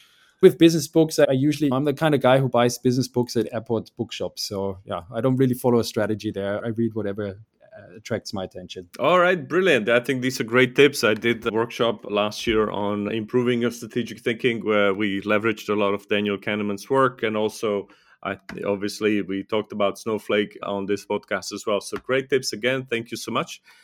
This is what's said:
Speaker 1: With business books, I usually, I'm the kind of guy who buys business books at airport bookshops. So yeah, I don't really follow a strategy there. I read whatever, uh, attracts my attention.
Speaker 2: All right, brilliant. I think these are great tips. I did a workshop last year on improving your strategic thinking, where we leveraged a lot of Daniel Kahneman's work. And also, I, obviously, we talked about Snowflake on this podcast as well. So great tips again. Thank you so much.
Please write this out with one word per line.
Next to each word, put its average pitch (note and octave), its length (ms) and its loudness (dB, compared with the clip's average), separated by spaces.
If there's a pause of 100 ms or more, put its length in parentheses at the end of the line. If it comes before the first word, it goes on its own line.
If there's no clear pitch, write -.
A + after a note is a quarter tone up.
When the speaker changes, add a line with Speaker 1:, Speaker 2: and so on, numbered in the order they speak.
(420)
Speaker 1:
With F#3 160 8
business E3 300 4
books, D#3+ 320 2
I C#3 120 6
usually, C#3+ 380 2
I'm C3 140 0
the C#3+ 100 0
kind D3+ 200 2
of C3 60 2
guy C3 180 6
who C3+ 100 2
buys A#2+ 280 2
business B2+ 300 2
books B2 300 -2
at A2 160 2
airport A2+ 440 -4
bookshops. - 460 -8
So G2 420 -6
yeah, F2 180 -8 (120)
I A#2 60 -4
don't C3 160 2
really B2+ 180 4
follow A#2+ 240 2
a A2+ 60 2
strategy G#2+ 480 -2
there. G2 320 -4
I A#2 60 -4
read A2+ 240 -2
whatever, G2+ 440 -6 (380)
uh, G2 200 -20
attracts - 360 -8
my G2 120 -6
attention. F2+ 440 -14 (100)
Speaker 2:
All F3 220 2
right, F3 260 0
brilliant. C#3+ 420 2
I A#2 120 4
think B2+ 220 -2
these B2+ 180 -2
are B2+ 40 0
great B2+ 300 2
tips. - 300 6
I G#2+ 100 6
did A2+ 320 0
a A2+ 60 -2
workshop A#2 580 -2
last G#2 360 -2
year G#2+ 240 2
on G2+ 420 -4
improving A#2+ 480 0
your A#2+ 100 0
strategic A2 500 -8
thinking, A#2 440 -2
where G2+ 280 4
we G2 280 -2
leveraged G#2+ 480 0
a G#2+ 60 2
lot G2+ 200 2
of G2+ 140 -10
Daniel G#2 300 0
Kahneman's G2+ 520 -6
work. C3+ 320 2
And A2 140 -2
also, G#2+ 520 -2 (340)
I, F#2+ 160 -6 (280)
obviously, G2+ 560 0
we F#2+ 220 -6
talked G#2+ 280 -4
about G2+ 260 -2
Snowflake G#2 640 -2
on G2 240 -4
this G2 200 -2
podcast G2+ 460 -4
as G2+ 140 -10
well. G#2 140 0
So - 180 -10
great C3 300 -2
tips C3 240 0
again. B2+ 340 -2
Thank A#2 240 -4
you A2 60 -8
so - 140 -10
much. C3 320 -6 (220)